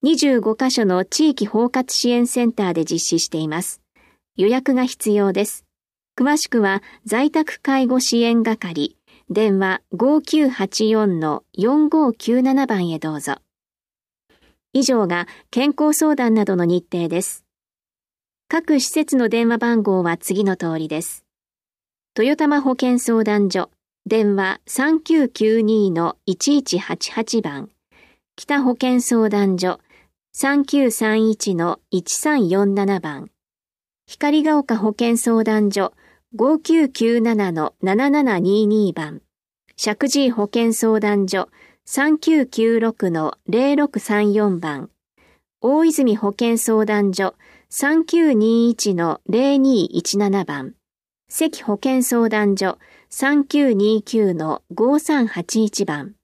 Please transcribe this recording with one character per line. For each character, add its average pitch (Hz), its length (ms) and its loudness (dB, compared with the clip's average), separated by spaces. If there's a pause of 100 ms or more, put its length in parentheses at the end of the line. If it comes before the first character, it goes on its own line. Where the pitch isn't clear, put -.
二 302 140 2
十 262 240 2
五 220 160 -2
カ 262 140 0
所 240 140 0
の 185 200 2
地 302 260 0
域 233 160 -2
包 226 200 0
括 254 260 -2
支 - 180 0
援 240 160 2
セ 240 180 -2
ン 233 80 0
タ 196 180 -2
ー - 20 -2
で 160 120 0
実 165 140 -4
施 165 220 -2
し - 80 -4
て 165 100 -6
い 156 80 -4
ま 156 160 -6
す。 - 180 -12 (560)
予 190 120 2
約 262 260 0
が 254 100 0
必 233 280 -4
要 202 200 2
で 196 120 0
す。 - 200 -12 (520)
詳 285 200 2
し - 120 -4
く 240 120 0
は 196 220 0 (220)
在 254 260 0
宅 311 300 -4
介 269 260 0
護 254 140 2
支 233 200 0
援 233 220 2
係、 202 540 -4 (340)
電 196 300 2
話 190 220 -2 (100)
五 269 280 2
九 294 280 2
八 214 400 -2
四 214 320 2
の 151 320 -4
四 285 360 2
五 302 240 2
九 240 300 0
七 269 240 2
番 185 240 -2
へ 160 80 -6
ど 156 160 -6
う 147 60 -8
ぞ。 139 160 -8 (1400)
以 277 100 2
上 240 240 2
が 175 220 -4 (220)
健 285 280 0
康 302 140 2
相 302 240 2
談 240 180 2
な 214 100 2
ど 190 120 -2
の 175 80 0
日 170 260 0
程 170 180 -4
で 170 140 -2
す。 - 220 -10 (1040)
各 320 320 0
施 - 100 -4
設 302 260 0
の 240 120 2
電 233 200 2
話 233 100 0
番 233 240 0
号 190 200 2
は 170 140 -2
次 196 280 -2
の 190 120 0
通 160 220 -4
り 156 100 -6
で 151 140 -6
す。 - 220 -14 (920)
豊 269 200 2
玉 294 240 2
保 262 160 0
健 247 220 0
相 226 260 0
談 208 260 2
所、 180 200 -4 (340)
電 208 300 2
話 190 320 -2
三 302 340 0
九 311 280 2
九 220 320 2
二 214 320 2
の 165 240 -2 (100)
一 277 320 0
一 214 200 -2
八 - 340 -8
八 226 280 -4
番、 143 300 -10 (640)
北 285 280 -2
保 247 120 2
健 254 260 0
相 226 280 0
談 202 280 0
所、 180 220 -2 (540)
三 277 320 0
九 277 260 2
三 220 380 0
一 208 260 -2
の 170 240 -2 (120)
一 185 240 -4
三 285 340 0
四 196 260 2
七 196 240 0
番、 151 320 -10 (760)
光 294 360 0
が 302 160 2
丘 277 180 -2
保 214 160 0
健 233 240 0
相 226 280 2
談 214 260 2
所、 196 220 -2 (420)
五 262 240 2
九 320 300 2
九 233 320 0
七 214 320 0
の 156 280 -4
七 214 300 0
七 269 280 2
二 202 280 2
二 208 260 2
番、 147 300 -10 (540)
石 214 200 -4
神 277 300 0
井 247 40 2
保 208 180 -2
健 233 240 0
相 220 280 0
談 202 280 0
所、 185 200 -4 (360)
三 302 340 0
九 311 280 2
九 226 320 0
六 220 320 -2
の 156 240 -4 (120)
零 269 300 2
六 285 220 0
三 208 340 0
四 202 280 0
番。 147 300 -10 (720)
大 285 240 2
泉 277 320 2
保 202 160 -2
健 233 260 0
相 220 260 0
談 208 280 0
所、 190 220 -4 (340)
三 311 360 0
九 320 280 2
二 226 380 4
一 208 240 -2
の 170 340 -2
零 269 300 2
二 262 260 2
一 - 340 -4
七 202 260 0
番。 143 300 -10 (540)
関 - 360 -4
保 202 140 -2
健 262 240 0
相 233 260 0
談 208 280 0
所、 190 220 -4 (300)
三 285 360 0
九 277 280 2
二 208 300 2
九 208 320 0
の 160 280 -6 (120)
五 254 240 2
三 294 280 0
八 214 380 -2
一 208 200 -4
番。 156 400 -8